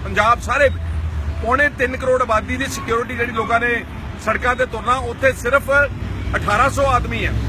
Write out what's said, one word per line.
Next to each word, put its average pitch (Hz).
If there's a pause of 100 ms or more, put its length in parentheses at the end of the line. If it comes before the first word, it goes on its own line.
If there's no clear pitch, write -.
ਪੰਜਾਬ 208
ਸਾਰੇ 262 (720)
ਪੌਣੇ 262
ਤਿੰਨ 254
ਕਰੋੜ 254
ਆਬਾਦੀ 226
ਦੀ 262
ਸਿਕਿਉਰਿਟੀ, 240
ਜਿਹੜੀ 233
ਲੋਕਾਂ 226
ਨੇ 240 (400)
ਸੜਕਾਂ 247
ਤੇ 254
ਤੁਰਨਾ, 226
ਉੱਥੇ 254
ਸਿਰਫ 262 (640)
ਅਠਾਰਾਂ 214
ਸੌ 277
ਆਦਮੀ 233
ਆ। 160 (180)